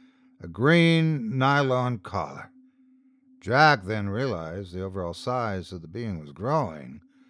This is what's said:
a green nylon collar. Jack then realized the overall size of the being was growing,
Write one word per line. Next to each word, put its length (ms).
a 80
green 920
nylon 600
collar. 540
Jack 420
then 240
realized 640
the 120
overall 320
size 580
of 80
the 60
being 320
was 120
growing, 680